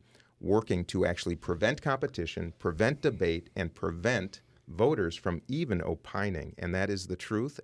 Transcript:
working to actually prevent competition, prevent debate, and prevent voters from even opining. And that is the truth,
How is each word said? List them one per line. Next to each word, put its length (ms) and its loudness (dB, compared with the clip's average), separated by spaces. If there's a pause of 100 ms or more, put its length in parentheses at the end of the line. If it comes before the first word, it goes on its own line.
(420)
working 440 4
to 200 2
actually 300 0
prevent 460 0
competition, 800 -2
prevent 420 2
debate, 540 2
and 180 -2
prevent 680 -2 (260)
voters 480 2
from 320 -2
even 360 0
opining. 760 -4
And 160 -2
that 160 0
is 180 -2
the 80 -2
truth, 480 -2